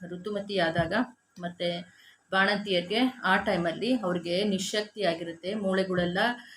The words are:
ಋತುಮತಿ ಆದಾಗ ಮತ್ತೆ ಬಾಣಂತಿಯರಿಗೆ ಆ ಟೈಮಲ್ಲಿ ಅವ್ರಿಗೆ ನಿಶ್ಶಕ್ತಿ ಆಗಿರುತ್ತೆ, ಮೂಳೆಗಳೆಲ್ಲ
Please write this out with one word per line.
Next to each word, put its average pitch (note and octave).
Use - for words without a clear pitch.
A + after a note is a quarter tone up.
ಋತುಮತಿ G3
ಆದಾಗ E3
ಮತ್ತೆ F3
ಬಾಣಂತಿಯರಿಗೆ G3
ಆ F#3
ಟೈಮಲ್ಲಿ G3+
ಅವ್ರಿಗೆ F3+
ನಿಶ್ಶಕ್ತಿ G#3
ಆಗಿರುತ್ತೆ, E3+
ಮೂಳೆಗಳೆಲ್ಲ F#3